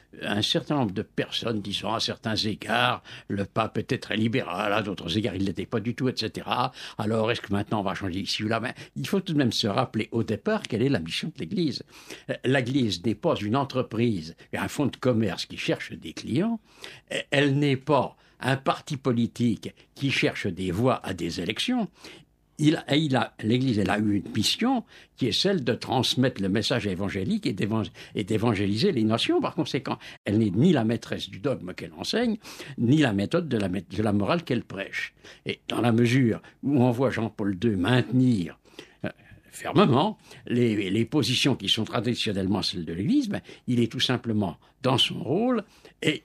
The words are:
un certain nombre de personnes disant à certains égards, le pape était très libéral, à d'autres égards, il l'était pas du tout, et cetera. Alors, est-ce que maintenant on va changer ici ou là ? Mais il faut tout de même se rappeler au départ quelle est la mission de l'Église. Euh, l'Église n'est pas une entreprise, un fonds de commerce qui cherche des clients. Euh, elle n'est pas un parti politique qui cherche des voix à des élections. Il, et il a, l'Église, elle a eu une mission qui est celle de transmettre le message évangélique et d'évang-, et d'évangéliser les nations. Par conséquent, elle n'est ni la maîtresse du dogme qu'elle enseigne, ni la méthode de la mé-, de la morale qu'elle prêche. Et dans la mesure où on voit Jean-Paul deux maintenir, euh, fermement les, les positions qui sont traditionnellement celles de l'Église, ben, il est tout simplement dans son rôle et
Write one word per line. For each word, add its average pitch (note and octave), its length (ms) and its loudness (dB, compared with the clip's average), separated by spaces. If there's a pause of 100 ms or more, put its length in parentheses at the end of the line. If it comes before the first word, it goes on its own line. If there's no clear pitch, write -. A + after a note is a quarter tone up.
(220)
un G#2 200 -2
certain D#3+ 340 0
nombre A2+ 160 0
de G2+ 100 -4
personnes - 580 -4
disant G2+ 340 -4
à A2 60 -2
certains A2 360 -4
égards, A2 680 0 (260)
le G2 160 -2
pape A2 340 -2
était A2 200 -2
très - 180 -4
libéral, G#2+ 560 0
à G#2+ 100 2
d'autres F2 340 -4
égards, G2+ 200 -2
il F#2+ 80 -2
l'était F#2+ 220 -4
pas A#2 140 -4
du A2+ 140 -6
tout, B2+ 140 -2
et A2+ 80 -2
cetera. A2+ 560 -4 (260)
Alors, A2 320 0
est-ce A2 120 -2
que G2+ 100 -6
maintenant G2+ 280 0
on F#2+ 40 -4
va F#2 100 -2
changer F#2+ 260 -4
ici F#2 220 -4
ou G#2+ 60 -2
là ? A2+ 120 0
Mais A#2+ 140 -6 (220)
il C#3 100 -6
faut G3 140 0
tout F3 140 -4
de C#3+ 40 4
même B2 140 4
se - 140 -2
rappeler A2+ 440 0
au A2+ 120 0
départ G3 400 -2
quelle A2 200 -2
est C3+ 60 2
la A#2+ 120 2
mission E2 340 -6
de - 60 -16
l'Église. C3 420 -4 (480)
Euh, - 40 -2 (100)
l'Église A#2+ 600 2
n'est A2 100 2
pas C3 220 0
une G#2 200 0
entreprise, A#2 800 -2 (200)
un G2 140 -4
fonds C#3+ 180 -2
de - 100 -2
commerce A2 500 0
qui F2 120 -12
cherche - 340 -4
des D3+ 220 -14
clients. G#3+ 460 -2 (520)
Euh, - 80 -2 (100)
elle C#3+ 280 4
n'est C#3+ 180 4
pas C3+ 400 2 (240)
un C3 160 2
parti - 400 -2
politique A#2 760 0 (200)
qui C3+ 160 -2
cherche - 360 0
des F#2 240 -2
voix A2+ 360 2
à F#2+ 80 -4
des E2+ 260 -4
élections. - 480 -2 (720)
Il, D3+ 300 4
et C#3 100 4
il C#3 180 4
a, A2+ 260 0
l'Église, A#2+ 360 2
elle F#2+ 120 4
a G#2 80 2
eu G#2 180 2
une - 200 -4
mission A#3 480 2 (320)
qui C3 100 0
est G2+ 60 2
celle F#3 320 2
de A#2+ 80 0
transmettre B2 680 0
le F#2+ 80 0
message G#2+ 380 0
évangélique G2 600 -2
et A#2+ 80 0
d'évang-, G#2 360 -2 (240)
et G#2+ 100 -2
d'évangéliser G#2+ 680 2
les A#2 100 2
nations. A#2 380 2
Par F3+ 140 -4
conséquent, C3+ 440 -4 (260)
elle G#2 140 2
n'est A2 120 4
ni C#3 220 4
la A#2+ 120 4
maîtresse A2 460 -4
du G2+ 100 -14
dogme F2+ 320 -4
qu'elle E2 220 -14
enseigne, G#3+ 420 -2 (420)
ni A#2+ 200 6
la B2 160 6
méthode G2+ 340 0
de B2 80 -2
la G2 120 0
mé-, F2+ 200 -4
de G2 140 -4
la G#2+ 100 2
morale B2 320 0
qu'elle A#2+ 200 -2
prêche. - 500 -8 (320)
Et - 220 -6
dans - 120 -2
la A#2 120 4
mesure A#2 480 4 (220)
où C3 220 4
on B2+ 60 6
voit A#2+ 200 2
Jean-Paul G#2 460 -2
deux G#2+ 180 2
maintenir, A#2 840 2 (440)
euh, - 40 -4 (420)
fermement F3 680 2 (280)
les, A2 440 2
les A2+ 140 2
positions B2+ 520 2
qui G2 120 -4
sont A2 160 2
traditionnellement G#2 800 0
celles F2 220 -4
de E2 80 -6
l'Église, G3+ 360 2
ben, A2 120 -4 (260)
il A#2+ 140 2
est A2+ 100 2
tout C3+ 80 -8
simplement A2 600 0 (240)
dans C3 160 4
son - 220 0
rôle G#3+ 440 0 (380)
et D3+ 220 0